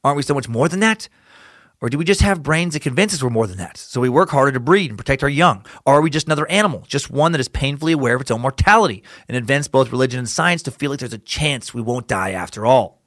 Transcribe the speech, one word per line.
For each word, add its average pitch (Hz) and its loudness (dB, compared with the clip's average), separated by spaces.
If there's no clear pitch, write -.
Aren't 143 2
we 143 -2
so 147 0
much 131 -6
more 120 2
than 185 -2
that? 220 0
Or 120 -4
do 139 -4
we 165 -2
just 190 2
have 196 2
brains 160 0
that 151 -6
convince 175 0
us 139 -4
we're 127 0
more 113 0
than 92 -10
that? 90 -10
So - -8
we 127 2
work 135 2
harder 139 2
to 131 -2
breed 156 2
and 101 -14
protect 135 -2
our 139 2
young? 143 2
Or 139 6
are 151 6
we 160 2
just 151 -2
another 151 -2
animal, 185 0
just - -4
one 151 2
that 151 0
is 123 -4
painfully 143 -2
aware 127 2
of 131 -2
its 127 -4
own 113 0
mortality 135 2
and 120 -6
invents 135 0
both 131 2
religion 127 0
and 120 -6
science 170 0
to 131 -8
feel 143 -6
like 143 -8
there's 120 -10
a 110 -12
chance 143 -4
we 120 -6
won't 120 -4
die 98 -2
after 95 -6
all? 123 2